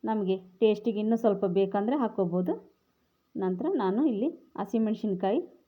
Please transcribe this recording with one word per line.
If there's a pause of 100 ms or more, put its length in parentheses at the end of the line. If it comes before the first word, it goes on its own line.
ನಮಗೆ (220)
ಟೇಸ್ಟಿಗೆ
ಇನ್ನೂ
ಸ್ವಲ್ಪ (120)
ಬೇಕಂದರೆ
ಹಾಕ್ಕೋಬೋದು. (840)
ನಂತರ (180)
ನಾನು (100)
ಇಲ್ಲಿ (280)
ಹಸಿಮೆಣಸಿನ್ಕಾಯಿ (280)